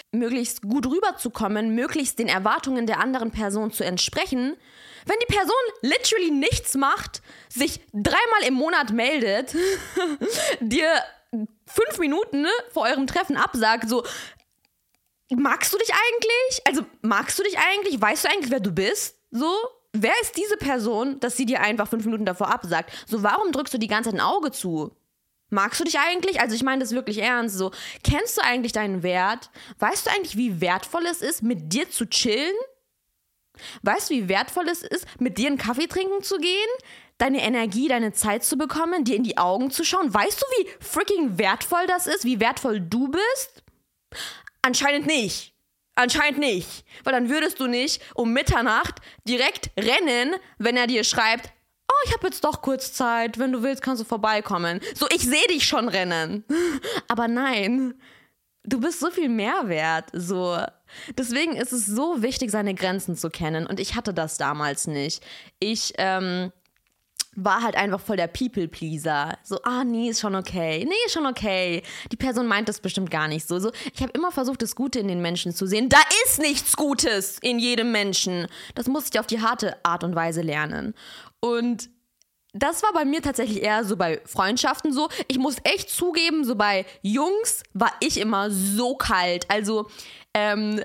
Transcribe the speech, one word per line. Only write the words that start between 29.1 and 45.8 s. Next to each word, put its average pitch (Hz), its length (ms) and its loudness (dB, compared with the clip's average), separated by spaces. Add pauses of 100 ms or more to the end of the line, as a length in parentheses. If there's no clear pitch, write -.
Weißt 277 280 2
du - 40 2
eigentlich, 349 260 0
wie 208 240 0
wertvoll 190 460 0
es 349 160 -4
ist, 285 200 -2
mit 175 300 -2
dir 277 180 0
zu - 160 -4
chillen? 277 480 0 (1300)
Weißt 214 280 0
du, 311 40 2
wie 208 140 0
wertvoll 262 400 0
es 339 140 -4
ist, - 240 -6 (140)
mit 233 180 -2
dir 262 100 2
einen 285 100 0
Kaffee 247 280 -2
trinken 381 360 -2
zu 392 160 -4
gehen? 381 300 0 (500)
Deine 269 240 2
Energie, 226 460 0
deine 226 240 2
Zeit 214 320 0
zu 294 120 0
bekommen, 311 480 0
dir 269 120 2
in 254 80 2
die - 140 -2
Augen 202 320 2
zu 330 140 -2
schauen? 339 280 2
Weißt 214 280 2
du, 554 60 -2 (100)
wie 392 120 2 (120)
freaking 320 580 0
wertvoll 240 480 2
das 359 200 0
ist? 381 180 -2
Wie 240 160 0
wertvoll 226 400 0
du 226 280 -2
bist? 427 540 -2 (1000)
Anscheinend 277 440 2
nicht. 262 480 -2 (420)